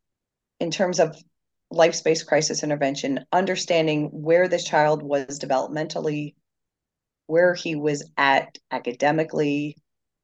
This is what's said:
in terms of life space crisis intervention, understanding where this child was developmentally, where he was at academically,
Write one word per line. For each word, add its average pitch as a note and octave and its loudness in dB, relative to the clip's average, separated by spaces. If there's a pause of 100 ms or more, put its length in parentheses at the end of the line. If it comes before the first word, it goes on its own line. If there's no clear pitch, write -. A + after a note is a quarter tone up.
(600)
in E3+ -2
terms F3+ 0
of D#3+ 2 (540)
life E3+ 4
space D#3+ 0
crisis - 0
intervention, C#3+ -2
understanding E3+ 0
where E3 2
this F3 0
child D3+ 2
was C#3+ -4
developmentally, D3+ -4 (920)
where F3 4
he E3+ -6
was D3 -4
at C#3 0 (140)
academically, D3 -2 (460)